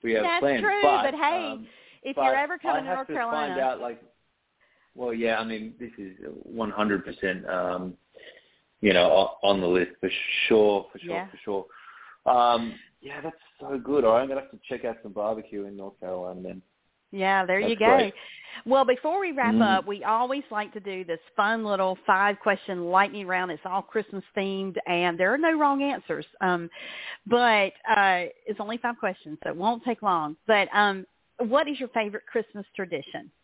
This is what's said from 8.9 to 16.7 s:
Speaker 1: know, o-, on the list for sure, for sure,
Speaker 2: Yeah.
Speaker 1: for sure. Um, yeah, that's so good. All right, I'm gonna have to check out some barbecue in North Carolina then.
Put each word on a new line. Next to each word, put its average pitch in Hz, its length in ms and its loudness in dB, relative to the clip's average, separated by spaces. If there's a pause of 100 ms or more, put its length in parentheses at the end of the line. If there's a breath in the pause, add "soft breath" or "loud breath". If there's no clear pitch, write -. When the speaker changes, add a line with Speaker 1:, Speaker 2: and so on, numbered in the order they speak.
Speaker 1:
know, 90 180 6 (320)
o-, 101 40 4
on 98 120 4
the 90 80 0
list 90 320 2
for 95 100 -2 (380)
sure, 104 440 4
for - 80 -18
sure, 85 180 -8
Speaker 2:
Yeah. 95 120 -8
Speaker 1:
for - 140 -20
sure. - 920 -4
Um, 120 400 4 (280)
yeah, 143 180 -14
that's 156 160 -10 (240)
so 139 180 -8
good. 131 280 2
All 110 80 8
right, 120 80 6
I'm 135 80 -2
gonna 135 120 -4
have - 100 -18
to - 80 -20 (100)
check 123 160 -8
out 113 180 -6
some 104 80 -16
barbecue 104 540 -6
in 101 100 -14
North 98 240 -16
Carolina 92 420 -8
then. 92 200 -12 (520)